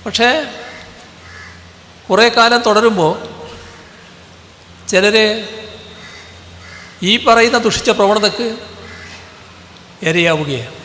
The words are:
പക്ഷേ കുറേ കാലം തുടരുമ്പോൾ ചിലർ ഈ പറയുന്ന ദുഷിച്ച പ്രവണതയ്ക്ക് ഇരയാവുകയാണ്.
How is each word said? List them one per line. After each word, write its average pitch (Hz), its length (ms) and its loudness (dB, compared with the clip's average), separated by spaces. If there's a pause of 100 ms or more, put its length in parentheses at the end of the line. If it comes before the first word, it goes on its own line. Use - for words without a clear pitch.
പക്ഷേ 226 260 0 (1800)
കുറേ 208 180 4 (120)
കാലം 233 280 4
തുടരുമ്പോൾ 208 480 2 (1800)
ചിലർ 202 240 2 (1900)
ഈ 214 40 6 (120)
പറയുന്ന 233 400 6
ദുഷിച്ച - 320 0
പ്രവണതയ്ക്ക് 208 500 2 (1600)
ഇരയാവുകയാണ്. 156 640 0 (120)